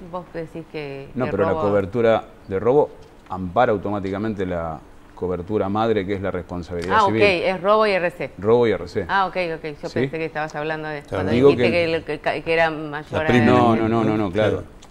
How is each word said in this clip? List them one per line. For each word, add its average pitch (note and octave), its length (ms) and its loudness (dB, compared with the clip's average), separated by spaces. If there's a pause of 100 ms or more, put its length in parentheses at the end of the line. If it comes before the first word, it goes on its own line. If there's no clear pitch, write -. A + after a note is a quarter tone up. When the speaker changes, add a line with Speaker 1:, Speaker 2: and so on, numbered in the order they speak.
(100)
Speaker 1:
vos F3 240 -10
decís E3 360 -10
que, C#3 440 -10
Speaker 2:
No, B2 120 -2
Speaker 1:
que - 60 -4
Speaker 2:
pero F#3+ 120 0
la - 60 0
Speaker 1:
robo - 120 -2
Speaker 2:
cobertura G#2 600 2 (220)
de F#2+ 140 -4
robo B2+ 300 4 (380)
ampara F#2+ 440 0
automáticamente G2 760 -2
la E2 340 -6 (340)
cobertura F#2 540 -2
madre, G#2+ 360 0
que G2 100 -4
es F#2+ 60 -4
la F#2+ 120 -4
responsabilidad F2+ 680 -4
Speaker 1:
Ah, G#3 80 4
Speaker 2:
civil. G#3+ 160 2
Speaker 1:
ok, G3+ 60 6
es F3+ 320 0
robo G#3+ 260 4
y G3+ 60 2
R F3 180 0
C. D3+ 280 -8
Speaker 2:
Robo A2+ 280 4
y G#2+ 60 4
R F2 160 -4
C. F#2+ 180 -4
Speaker 1:
Ah, F#3+ 200 0
ok, F3+ 100 -8 (200)
ok. D3+ 80 -12 (160)
Yo E3 80 -10
Speaker 2:
¿Sí? - 120 -4
Speaker 1:
pensé C#3+ 180 -4
que D#3+ 60 -4
estabas D#3 320 -6
hablando D#3 320 -6
de D3 140 -8
Speaker 3:
Claro. - 140 -8
Speaker 1:
cuando F#2+ 160 -2
Speaker 2:
Digo C3 180 6
Speaker 1:
dijiste A#2+ 200 2
Speaker 2:
que E3 340 0
Speaker 1:
que, - 0 -
que, D#3 160 -6
que, D3+ 220 -2
que E3 100 -2
era E3 180 4
mayor D3+ 420 -8
Speaker 3:
La - 80 -2
Speaker 1:
a - 60 -2
Speaker 3:
premium. A#2+ 300 6
Speaker 2:
No, A#2 200 6
no, A2 120 2
no, A2+ 140 2
no, G#2+ 140 2
no, G2+ 160 -2
claro. G#2 180 2
Speaker 3:
Claro. - 160 -4 (240)